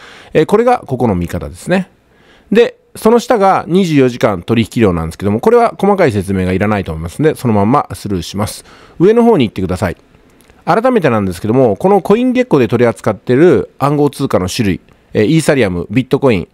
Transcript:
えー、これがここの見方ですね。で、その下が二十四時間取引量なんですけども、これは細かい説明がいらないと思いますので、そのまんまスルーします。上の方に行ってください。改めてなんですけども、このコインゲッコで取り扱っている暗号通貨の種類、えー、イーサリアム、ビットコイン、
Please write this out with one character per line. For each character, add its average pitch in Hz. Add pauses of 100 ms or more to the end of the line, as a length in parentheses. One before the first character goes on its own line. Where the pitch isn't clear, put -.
(340)
え 156
ー、 156
こ 208
れ 233
が 247
こ 131
こ 123
の 101
見 87
方 78
で 76
す -
ね。 185 (600)
で、 226 (180)
そ -
の 240
下 233
が 190
二 185
十 156
四 127
時 120
間 101
取 113
引 120
量 101
な 82
ん 80
で 82
す -
け -
ど 101
も、 107
こ -
れ 240
は 233
細 196
か 180
い 131
説 98
明 95
が 92
い 95
ら 104
な 107
い 95
と 80
思 80
い 80
ま 85
す -
の 156
で、 123
そ -
の 113
ま 101
ん 107
ま 139
ス -
ル 98
ー -
し -
ま 101
す。 - (340)
上 190
の 233
方 226
に 123
行 -
っ -
て 101
く 92
だ 92
さ 90
い。 - (680)
改 226
め 240
て 160
な 113
ん 98
で 92
す 87
け 107
ど 107
も、 123
こ -
の 196
コ 202
イ 240
ン 254
ゲ 254
ッ 240
コ 151
で 117
取 117
り 120
扱 113
っ 98
て -
い 123
る 147 (100)
暗 143
号 143
通 139
貨 107
の 92
種 107
類、 87 (320)
え 107
ー、 107
イ 156
ー 156
サ 151
リ 131
ア 98
ム、 87
ビ 127
ッ -
ト 135
コ 131
イ 101
ン、 82